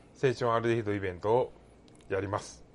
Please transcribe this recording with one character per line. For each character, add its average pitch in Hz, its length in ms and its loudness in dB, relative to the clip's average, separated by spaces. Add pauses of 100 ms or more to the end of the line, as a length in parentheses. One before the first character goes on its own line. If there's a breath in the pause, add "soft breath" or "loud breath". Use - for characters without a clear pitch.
(240)
青 131 100 2
春 117 200 0
ア 113 60 2
ル 117 100 2
デ 117 60 4
ヒ 120 80 -2
ド 104 100 -2
イ 101 60 -2
ベ 95 120 -4
ン 87 80 -10
ト 101 100 0
を 120 220 2 (580)
や 95 100 0
り 98 80 -2
ま 104 120 0
す。 - 240 -14 (120)